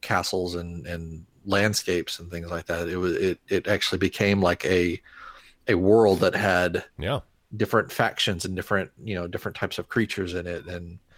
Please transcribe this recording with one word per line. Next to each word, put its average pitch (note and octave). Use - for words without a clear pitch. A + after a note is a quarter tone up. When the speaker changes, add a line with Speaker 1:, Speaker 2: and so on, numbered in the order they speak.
Speaker 1:
castles F2+
and, F2
and E2
landscapes G2
and E2+
things E2+
like E2+
that. E2+
It F2+
was, F2+
it, F#2
it F#2+
actually G2
became, G2
like, F2
a, F2
a A#2
world F#2+
that F2+
had F#2
Speaker 2:
Yeah. A2
Speaker 1:
different G#2+
factions G#2+
and F#2+
different, F#2
you G2+
know, F2
different F2
types -
of F2
creatures G2
in F2
it. E2+
And F2